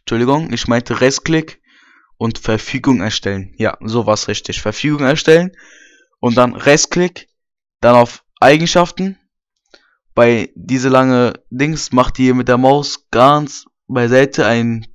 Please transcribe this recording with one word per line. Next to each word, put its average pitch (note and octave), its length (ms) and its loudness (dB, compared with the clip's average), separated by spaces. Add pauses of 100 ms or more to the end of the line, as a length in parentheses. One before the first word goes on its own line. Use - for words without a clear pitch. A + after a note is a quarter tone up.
Entschuldigung, B2+ 520 -2
ich - 160 -6
meinte A#2+ 320 -2
Rechtsklick D#3 600 -2 (560)
und A2+ 200 -6
Verfügung B2 640 -4
erstellen. G2 560 -8
Ja, G#2+ 240 -4
so A2 240 -4
war's G#2+ 240 -2
richtig. - 320 -8
Verfügung D3 460 -4
erstellen D#3+ 460 2 (680)
und A#2+ 160 0
dann B2 180 2
Rechtsklick, D#3 760 0 (520)
dann A#2+ 160 6
auf A#2+ 280 2 (160)
Eigenschaften. E3+ 800 0 (960)
Bei A#2+ 400 2
diese B2+ 360 -4
lange B2+ 580 2
Dings C#3+ 440 -6
macht B2 260 0
ihr B2+ 160 2
mit B2 140 -2
der B2 100 2
Maus C#3 520 0
ganz C#3+ 540 2 (240)
beiseite B2+ 580 2
einen A#2 480 -2